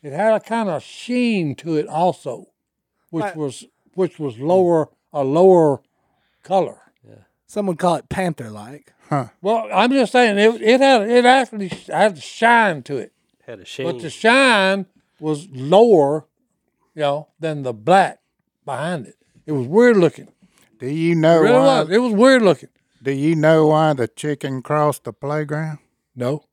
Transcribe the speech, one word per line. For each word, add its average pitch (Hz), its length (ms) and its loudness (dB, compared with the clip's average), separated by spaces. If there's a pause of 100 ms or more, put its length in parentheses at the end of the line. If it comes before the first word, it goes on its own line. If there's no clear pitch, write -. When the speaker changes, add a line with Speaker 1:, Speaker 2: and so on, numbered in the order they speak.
Speaker 1:
It 147 80 -14
had 208 220 -2
a 208 80 0
kind 220 280 -6
of 147 140 -8
sheen 226 720 -4
to 160 220 -6
it 151 100 -4
also, 151 600 -6 (640)
which 165 120 -6
Speaker 2:
Right. 185 140 -8
Speaker 1:
was, 143 260 -10 (300)
which 180 260 -6
was 135 200 -8
lower, 170 500 0 (240)
a 143 100 -4
lower 160 580 4 (640)
color. 175 380 -4 (680)
Speaker 2:
Some 208 200 -8
would 170 120 -6
call 175 160 0
it - 140 -12
panther-like. 127 840 -10 (160)
Speaker 3:
Huh. 135 180 -4 (140)
Speaker 1:
Well, 220 300 -4
I'm 214 200 0
just 262 200 0
saying, 233 280 2
it, 226 220 2
it 240 200 2
had, 254 260 4
it 240 180 2
actually 240 440 0
sh-, - 180 -16
had 185 300 0
a 131 40 -20
shine 226 600 0
to 139 140 -10
it. - 160 -12 (320)
Speaker 4:
Had 113 140 -18
a 110 240 -14
Speaker 1:
But 131 160 -8
the 160 100 -12
Speaker 4:
sheen. 220 220 -2
Speaker 1:
shine 202 540 2 (340)
was 151 320 -6
lower, 156 760 2 (680)
you 160 80 -8
know, 143 240 -4 (120)
than 151 220 -8
the 127 120 -8
black 160 460 0 (460)
behind 143 400 -8
it. - 100 -20 (300)
It 156 60 -8
was 131 160 -4
weird 226 300 4
looking. 165 320 0 (500)
Speaker 3:
Do 127 80 -10
you 165 260 -2
know 165 240 4
Speaker 1:
It 165 60 4
really 220 100 4
Speaker 3:
why 262 280 4
Speaker 1:
was. 156 100 -6
It 208 80 2
was 247 140 -2
weird 254 280 4
looking. 165 280 0 (340)
Speaker 3:
do 135 80 -4
you 143 240 0
know 156 320 4
why 156 260 2
the 131 140 -4
chicken 139 560 -8
crossed 147 400 -4
the 113 100 -12
playground? 151 640 -8 (380)
Speaker 1:
No. 131 380 -6